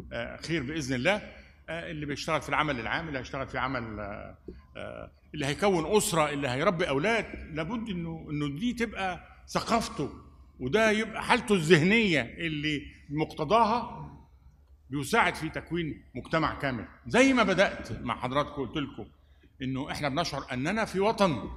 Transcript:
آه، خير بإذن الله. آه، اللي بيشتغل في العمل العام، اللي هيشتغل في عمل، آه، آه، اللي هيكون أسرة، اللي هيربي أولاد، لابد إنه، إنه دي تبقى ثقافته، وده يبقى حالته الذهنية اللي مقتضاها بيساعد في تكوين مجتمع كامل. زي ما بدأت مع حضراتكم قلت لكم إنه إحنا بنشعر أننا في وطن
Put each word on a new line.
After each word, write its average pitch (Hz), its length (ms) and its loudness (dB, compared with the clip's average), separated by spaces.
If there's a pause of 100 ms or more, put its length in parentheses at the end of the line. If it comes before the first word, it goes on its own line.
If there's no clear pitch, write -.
(140)
آه، 120 240 -6
خير 156 260 -2
بإذن 135 320 -4
الله. 147 200 4 (540)
آه، 170 220 -8
اللي 151 140 -8
بيشتغل 143 360 -2
في - 80 -10
العمل 139 300 0
العام، 123 280 -2
اللي 139 120 -4
هيشتغل 135 280 -8
في 139 100 -6
عمل، 120 420 -4
آه، 101 380 -10 (400)
آه، 104 340 -12 (220)
اللي 143 120 -4
هيكون 165 520 2
أسرة، 165 320 2
اللي 143 180 -2
هيربي 156 420 2
أولاد، 185 360 2 (280)
لابد 185 360 -4
إنه، 165 400 -6
إنه 147 300 -4
دي 240 140 -2
تبقى 190 540 -4 (200)
ثقافته، 185 640 0 (500)
وده 208 320 4
يبقى 214 320 -2
حالته 233 320 4
الذهنية 180 680 6
اللي 151 600 -2 (280)
مقتضاها 190 1000 0 (800)
بيساعد 165 460 2
في 156 140 -6
تكوين 151 540 -6 (120)
مجتمع 127 400 0
كامل. 123 320 -4 (200)
زي 254 260 6
ما 247 100 6
بدأت 185 580 2
مع 113 180 -2
حضراتكم 139 420 -2
قلت 131 160 -6
لكم 120 280 -6 (560)
إنه 131 300 -4
إحنا 147 180 -2
بنشعر 143 440 -2
أننا 175 320 0
في 180 140 -4
وطن 196 580 2